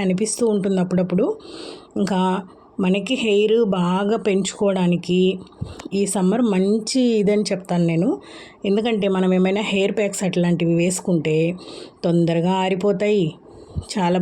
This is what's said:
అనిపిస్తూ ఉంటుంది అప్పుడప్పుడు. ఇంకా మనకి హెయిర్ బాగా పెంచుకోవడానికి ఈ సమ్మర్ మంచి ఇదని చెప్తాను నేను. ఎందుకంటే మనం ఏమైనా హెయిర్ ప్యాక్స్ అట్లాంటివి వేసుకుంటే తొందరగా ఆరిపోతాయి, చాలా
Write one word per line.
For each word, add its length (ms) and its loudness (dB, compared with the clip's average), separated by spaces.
అనిపిస్తూ 380 -2
ఉంటుంది 300 0
అప్పుడప్పుడు. 420 0
ఇంకా 200 0
మనకి 300 0
హెయిర్ 340 2
బాగా 380 0
పెంచుకోవడానికి 880 0
ఈ 20 2
సమ్మర్ 300 2
మంచి 480 0
ఇదని 300 2
చెప్తాను 400 0
నేను. 180 2
ఎందుకంటే 460 0
మనం 220 2
ఏమైనా 340 2
హెయిర్ 280 0
ప్యాక్స్ 280 -2
అట్లాంటివి 540 2
వేసుకుంటే 540 0
తొందరగా 480 2
ఆరిపోతాయి, 640 0
చాలా 280 0